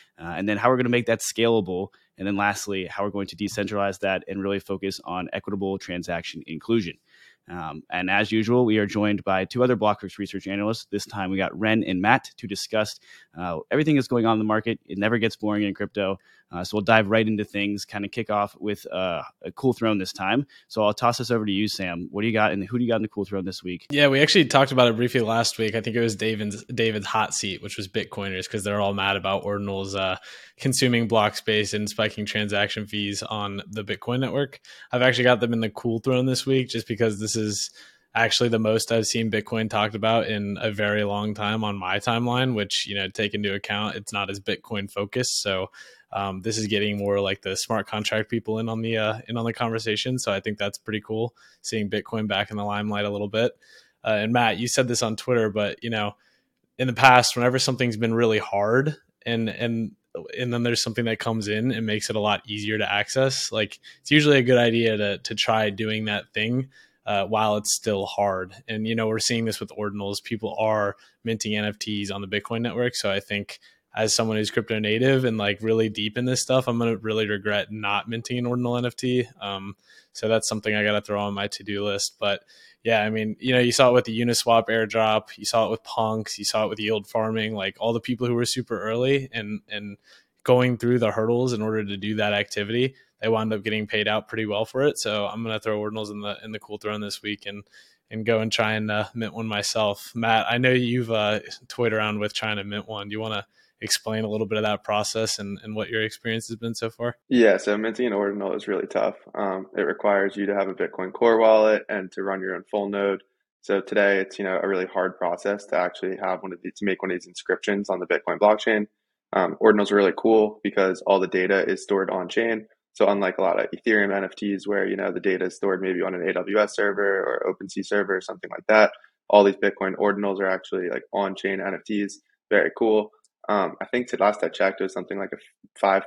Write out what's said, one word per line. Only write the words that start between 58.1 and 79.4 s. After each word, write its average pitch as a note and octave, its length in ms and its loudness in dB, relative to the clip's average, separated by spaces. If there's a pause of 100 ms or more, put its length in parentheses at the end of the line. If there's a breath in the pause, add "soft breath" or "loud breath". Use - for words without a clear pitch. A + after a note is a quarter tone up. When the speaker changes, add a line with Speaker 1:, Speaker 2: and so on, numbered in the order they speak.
Speaker 2:
really A2+ 240 4
hard A#2 560 2 (320)
and, A2+ 220 0
and, A2+ 480 -4 (420)
and B2 160 -2
then A#2 80 0
there's A#2+ 220 2
something A#2 220 -2
that A2+ 120 0
comes A2+ 300 -2
in A2+ 240 0
and A2+ 120 -2
makes G#2+ 240 -2
it G#2 60 -2
a G#2+ 60 0
lot G#2 260 2
easier G#2 320 -4
to G2+ 140 0
access, C3 580 0
like, G#2+ 300 -4 (200 loud breath)
it's - 120 -2
usually D3 260 8
a B2+ 40 4
good B2 160 6
idea A#2 380 4
to, G2+ 220 0
to - 160 -10
try A2 340 2
doing A2 360 -4
that G#2 280 -4
thing, B2+ 360 -2 (380 soft breath)
uh, G2+ 200 0
while G#2+ 300 2
it's G#2 180 -2
still G2 320 -2
hard. F#2+ 480 -2 (140)
And, G#2+ 180 -4
you A2+ 80 0
know, A2+ 140 0
we're A2 100 0
seeing A2+ 280 0
this G#2+ 120 -4
with G#2 120 -10
ordinals. G2+ 520 -6
People A2 380 -6
are G#2+ 360 0 (280 soft breath)
minting A2 320 -4
N G#2+ 80 -2
F G#2 160 -6
Ts G2+ 320 -6
on G2 80 -8
the G2 80 -10
Bitcoin G#2 320 -4
network. A#2+ 340 -2
So - 160 -2
I G2 80 0
think G2+ 400 -6 (380 soft breath)
as G#2+ 160 2
someone A2 260 0
who's G#2+ 120 0
crypto A2 300 -2
native B2+ 440 4
and, A2+ 120 0
like, G2+ 240 0
really A2+ 280 2
deep G#2+ 280 -4
in B2 80 -2
this B2+ 160 0
stuff, C3 260 2
I'm A#2 120 0
gonna A#2 180 0
really A2 320 -2
regret G2+ 420 -2
not G#2 380 -4
minting A#2 300 -4
an B2 80 -2
ordinal B2 300 0
N B2 100 0
F A#2+ 100 -6
T. B2+ 320 0 (120)